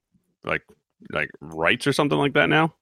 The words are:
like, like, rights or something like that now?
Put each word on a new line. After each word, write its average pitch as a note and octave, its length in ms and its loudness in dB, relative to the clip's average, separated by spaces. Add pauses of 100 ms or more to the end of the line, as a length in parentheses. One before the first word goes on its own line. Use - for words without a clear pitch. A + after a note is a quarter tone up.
(440)
like, - 200 -6 (480)
like, D2+ 180 -4 (120)
rights E2 460 -2
or C#3 60 2
something D3 240 0
like C#3+ 160 0
that D3+ 160 4
now? D#3 320 2